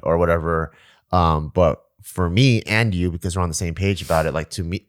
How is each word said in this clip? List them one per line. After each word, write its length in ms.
or 140
whatever. 520
Um, 420
but 300
for 300
me 320
and 320
you, 160
because 260
we're 60
on 60
the 80
same 180
page 280
about 220
it, 100
like, 160
to 120
me, 260